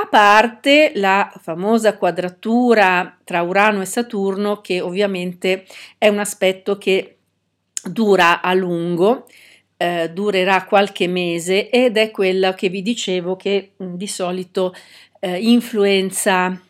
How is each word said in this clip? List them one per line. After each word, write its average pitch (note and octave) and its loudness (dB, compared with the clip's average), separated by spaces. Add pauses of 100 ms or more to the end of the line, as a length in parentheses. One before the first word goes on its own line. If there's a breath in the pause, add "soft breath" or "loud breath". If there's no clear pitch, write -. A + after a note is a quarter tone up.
a G#4 -2
parte A#3 4
la F#3+ 0
famosa G3+ 0
quadratura F#3 0
tra F3 -4
Urano G3 2
e - -6
Saturno, G#3 -4
che F3+ -4
ovviamente F#3 -4 (320 loud breath)
è A3 2
un G#3 2
aspetto G3 -2
che F#3+ -2 (680)
dura F3+ 2
a F3+ 0
lungo, F3 0 (500 soft breath)
eh, F3 -4
durerà F#3+ 0
qualche G3+ 0
mese F3+ -2
ed B3 2
è A3 0
quella F#3+ 0
che F#3+ -4
vi F#3+ -6
dicevo F#3 -6
che, G3 -6 (100)
mm, F3+ -12
di F#3 -10
solito, F#3 -6 (460 loud breath)
eh, F3+ -6
influenza, G3 0